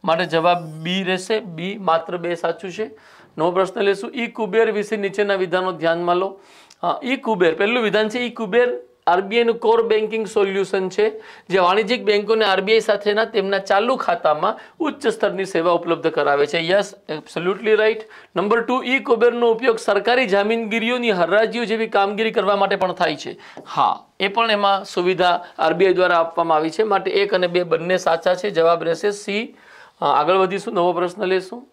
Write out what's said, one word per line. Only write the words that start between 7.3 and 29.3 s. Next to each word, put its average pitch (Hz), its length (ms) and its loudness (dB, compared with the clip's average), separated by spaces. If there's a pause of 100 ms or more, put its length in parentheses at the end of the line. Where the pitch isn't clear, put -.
પહેલું 226 280 0
વિધાન 214 260 2
છે, 233 100 -6
ઈ 240 120 -4
કુબેર 240 500 0 (260)
આર 180 140 4
બી 202 180 -2
આઈ 240 60 4
નું 226 140 0
કોર 226 240 4
બેન્કિંગ 220 440 0
સોલ્યુશન 196 600 0
છે, 214 320 0 (280)
જે 175 100 2
વાણિજ્યિક 196 460 2
બેંકોને 208 400 2
આર 190 160 2
બી 196 120 0
આઈ 220 80 6
સાથેના 208 440 0
તેમના 196 340 -2
ચાલુ 214 380 0
ખાતામાં 170 640 0 (200)
ઉચ્ચ 294 280 -4
સ્તરની 190 380 -2
સેવા 175 280 0
ઉપલબ્ધ 165 340 -2
કરાવે 147 400 2
છે. 165 200 -4
યસ, 196 280 0 (160)
absolutely 190 680 -2
right. 220 240 2 (360)
નંબર 208 240 2
ટુ, 247 220 -2
ઈ 254 160 0
કુબેરનો 240 520 2
ઉપયોગ 226 280 0
સરકારી 226 480 2
જામીનગીરીઓની 226 840 0
હરાજીઓ 202 540 2
જેવી 202 220 -2
કામગીરી 208 440 0
કરવા 202 260 0
માટે 196 200 0
પણ 180 160 -2
થાય 165 240 -2
છે. - 220 -12 (280)
હા, - 380 0 (160)
એ 190 80 0
પણ 226 220 0
એમાં 196 340 2
સુવિધા 175 600 0 (140)
આર 160 160 2
બી 185 120 4
આઈ 180 80 4
દ્વારા 175 220 4
આપવામાં 165 420 2
આવી 160 120 0
છે, 214 120 -2
માટે 196 280 0
એક 196 240 0
અને 180 120 2
બે 175 160 0
બંને 165 340 0
સાચા 175 380 0
છે. - 160 -4
જવાબ 165 340 2
રહેશે 170 260 -2
સી. 202 460 -8 (440)